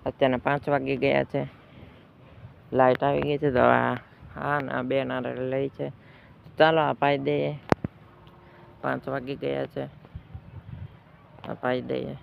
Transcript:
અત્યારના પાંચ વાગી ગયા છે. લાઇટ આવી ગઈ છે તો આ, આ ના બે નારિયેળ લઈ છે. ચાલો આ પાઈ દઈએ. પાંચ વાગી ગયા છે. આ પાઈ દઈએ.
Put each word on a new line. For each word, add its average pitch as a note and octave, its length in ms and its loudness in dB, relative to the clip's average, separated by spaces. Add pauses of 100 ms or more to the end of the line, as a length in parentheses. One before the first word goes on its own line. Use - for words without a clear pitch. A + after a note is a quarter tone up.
અત્યારના C3 320 2
પાંચ C#3+ 300 -2
વાગી C3+ 280 0
ગયા C3+ 280 2
છે. C#3 240 -4 (1200)
લાઇટ B2+ 300 4
આવી C#3+ 180 2
ગઈ C#3+ 180 -2
છે D3 120 2
તો B2 100 2
આ, B2 360 4 (400)
આ C#3+ 240 -2
ના C3 220 -4
બે C3 220 -2
નારિયેળ B2+ 460 -6
લઈ C#3 180 -2
છે. C#3+ 240 -8 (680)
ચાલો D#3+ 220 6
આ C#3+ 120 2
પાઈ C#3+ 260 2
દઈએ. D3 400 -2 (1200)
પાંચ C3+ 280 -4
વાગી C3+ 280 -6
ગયા C#3 300 -4
છે. C3+ 180 -8 (1600)
આ - 60 -8
પાઈ B2+ 280 -2
દઈએ. C3 400 -6